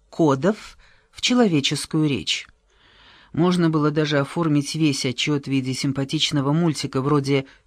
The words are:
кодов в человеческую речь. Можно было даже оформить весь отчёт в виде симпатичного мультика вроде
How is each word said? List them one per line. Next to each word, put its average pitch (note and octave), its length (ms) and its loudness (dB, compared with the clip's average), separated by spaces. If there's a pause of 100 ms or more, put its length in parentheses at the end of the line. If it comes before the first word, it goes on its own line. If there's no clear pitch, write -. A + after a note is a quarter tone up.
кодов D#3 680 0 (320)
в - 120 -20
человеческую D#3+ 840 2
речь. G#2+ 380 -4 (880)
Можно F3 360 2
было D3+ 200 2
даже D3 300 0
оформить D3 560 -2
весь D#3 300 0
отчёт C#3+ 400 -2
в - 20 -10
виде C3 260 -2
симпатичного C#3 800 -2
мультика D3+ 480 0
вроде C#3 440 0 (220)